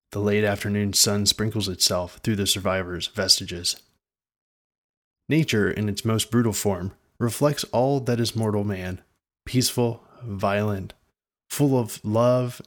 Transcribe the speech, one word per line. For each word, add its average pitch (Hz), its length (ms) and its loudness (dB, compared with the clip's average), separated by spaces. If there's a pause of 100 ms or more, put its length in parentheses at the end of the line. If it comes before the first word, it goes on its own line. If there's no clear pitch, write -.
(120)
The 101 80 -6
late 104 240 2
afternoon 101 480 0
sun 101 340 2
sprinkles 107 440 0
itself 90 520 -2
through 110 140 0
the 98 100 0
survivors' 92 640 -2
vestiges. 90 720 -4 (1500)
Nature, 120 420 4
in 104 160 -2
its 101 160 -4
most 110 260 0
brutal 117 220 4
form, 95 400 -2 (260)
reflects 143 540 0
all 131 300 2
that 120 180 0
is 117 160 0
mortal 107 300 0
man, 92 340 -4 (460)
peaceful, 120 580 0 (180)
violent, 101 720 -2 (560)
full 135 300 2
of - 240 -6
love 120 640 2